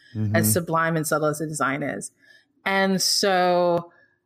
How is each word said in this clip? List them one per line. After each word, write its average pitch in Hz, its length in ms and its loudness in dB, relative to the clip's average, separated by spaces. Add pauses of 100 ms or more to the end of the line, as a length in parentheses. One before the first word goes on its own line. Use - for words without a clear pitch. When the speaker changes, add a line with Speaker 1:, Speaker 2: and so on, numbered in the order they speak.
(160)
Speaker 1:
Mm-hmm. 107 200 -2
Speaker 2:
as 107 160 2
sublime 165 460 0
and 156 80 -2
subtle 151 220 0
as 151 100 -2
the 160 100 -6
design 143 360 -2
is. - 280 -8 (540)
And 190 360 2
so 180 880 2 (340)